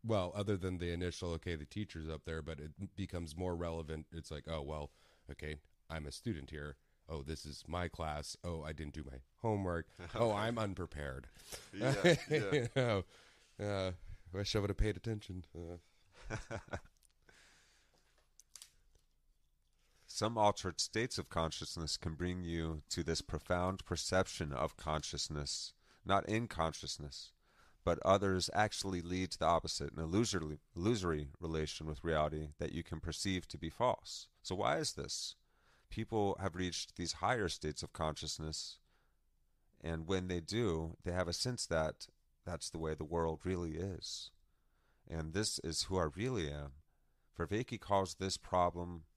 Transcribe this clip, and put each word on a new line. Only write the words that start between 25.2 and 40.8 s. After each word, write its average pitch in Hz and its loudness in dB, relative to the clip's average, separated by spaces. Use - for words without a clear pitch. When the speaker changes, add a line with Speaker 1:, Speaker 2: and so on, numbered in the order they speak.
Speaker 2:
not 98 4
in 110 2
consciousness, - -4
but 85 4
others 95 6
actually 98 2
lead 90 0
to - -8
the 82 4
opposite, 80 4
an - -6
illusory, 82 2
illusory 87 2
relation 80 -2
with 76 -6
reality 78 2
that 80 -4
you 82 -2
can 80 -6
perceive 90 -2
to - -8
be 80 -4
false. - 0
So - -2
why 135 4
is 156 0
this? - -6
People 107 2
have 92 -2
reached 90 -2
these 82 -2
higher 104 2
states 76 -4
of - -10
consciousness, 78 -4
and 80 -2
when 92 2
they 87 2
do, 82 0